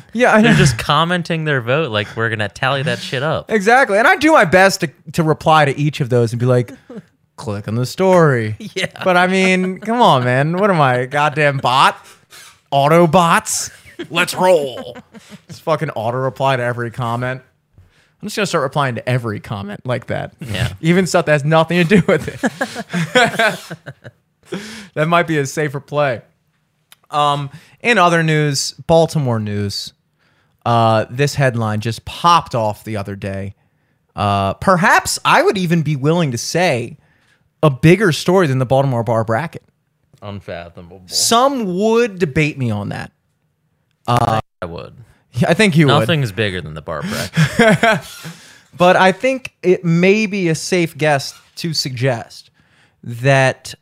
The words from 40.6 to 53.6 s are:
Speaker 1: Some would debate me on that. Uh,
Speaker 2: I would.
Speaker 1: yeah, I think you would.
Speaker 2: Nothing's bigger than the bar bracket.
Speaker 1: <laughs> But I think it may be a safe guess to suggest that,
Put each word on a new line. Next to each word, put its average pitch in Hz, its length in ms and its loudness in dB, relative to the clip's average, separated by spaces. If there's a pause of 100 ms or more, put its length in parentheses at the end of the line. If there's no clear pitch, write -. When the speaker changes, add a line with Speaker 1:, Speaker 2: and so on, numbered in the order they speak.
Speaker 1:
Some 233 720 0
would 220 420 0
debate 151 380 -2
me 123 140 -2
on 104 180 -6
that. - 220 -10 (960)
Uh, 120 320 0 (220)
Speaker 2:
I 92 40 -8
would. 85 300 -14 (380)
Speaker 1:
yeah, 156 160 2
I 170 60 4
think 190 200 2
you 156 120 6
would. 135 120 4
Speaker 2:
Nothing's 143 320 0
bigger 92 300 -4
than 78 140 -12
the 78 60 -14
bar 78 200 -8
bracket. 202 1120 0
Speaker 1:
<laughs> - 20 -20 (640)
But 175 200 6
I 185 160 4
think 262 500 -4
it 180 220 0
may 180 400 2
be 190 240 -2
a 160 60 0
safe 170 420 -2
guess 147 360 -2 (220)
to 165 180 -8
suggest 127 760 -6 (520)
that, 131 800 0